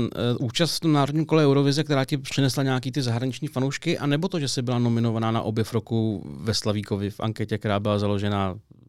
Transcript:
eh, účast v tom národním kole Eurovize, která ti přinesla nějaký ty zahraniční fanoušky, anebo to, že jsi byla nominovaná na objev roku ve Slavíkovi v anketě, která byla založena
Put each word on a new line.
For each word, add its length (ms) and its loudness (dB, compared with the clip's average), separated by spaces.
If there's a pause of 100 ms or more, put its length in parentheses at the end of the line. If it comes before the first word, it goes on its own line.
(140)
eh, 260 0
účast 360 0
v 40 -6
tom 120 4
národním 340 2
kole 200 4
Eurovize, 380 4
která 200 0
ti 140 -4
přinesla 440 0
nějaký 300 -2
ty 100 -2
zahraniční 460 -2
fanoušky, 500 -2
anebo 300 0
to, 120 -4
že 80 -2
jsi 140 -2
byla 160 0
nominovaná 520 2
na 120 0
objev 300 -2
roku 540 0
ve 280 -4
Slavíkovi 560 -2
v 100 -10
anketě, 380 -4
která 220 0
byla 180 2
založena 600 0 (300)